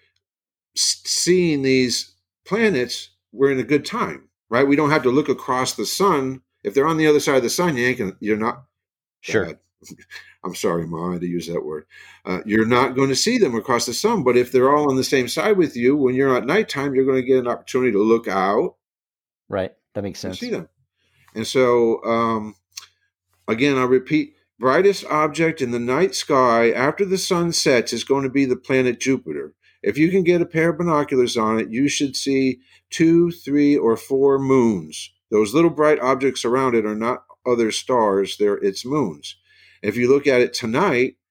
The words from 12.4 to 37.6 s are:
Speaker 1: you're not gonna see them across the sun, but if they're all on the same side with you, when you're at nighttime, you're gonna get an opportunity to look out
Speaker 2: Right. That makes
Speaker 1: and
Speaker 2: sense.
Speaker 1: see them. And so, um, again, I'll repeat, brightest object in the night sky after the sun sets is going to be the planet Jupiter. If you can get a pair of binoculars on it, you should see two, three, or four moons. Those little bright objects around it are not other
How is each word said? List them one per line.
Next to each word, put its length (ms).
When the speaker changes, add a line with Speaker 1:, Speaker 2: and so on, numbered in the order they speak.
Speaker 1:
you're 220
not 280
gonna 200
see 240
them 160
across 320
the 60
sun, 300
but 140
if 140
they're 240
all 140
on 60
the 80
same 240
side 300
with 180
you, 220
when 180
you're 220
at 80
nighttime, 500
you're 100
gonna 180
get 160
an 80
opportunity 440
to 100
look 260
out 480
Speaker 2:
Right. 240
That 80
makes 200
Speaker 1:
and 120
Speaker 2:
sense. 40
Speaker 1:
see 120
them. 180
And 120
so, 560
um, 520
again, 300
I'll 100
repeat, 480
brightest 460
object 560
in 100
the 80
night 360
sky 560
after 340
the 120
sun 340
sets 420
is 100
going 200
to 60
be 160
the 100
planet 440
Jupiter. 540
If 140
you 120
can 140
get 180
a 40
pair 240
of 80
binoculars 600
on 220
it, 100
you 180
should 280
see 440
two, 420
three, 460
or 200
four 420
moons. 720
Those 240
little 160
bright 300
objects 460
around 300
it 100
are 100
not 280
other 260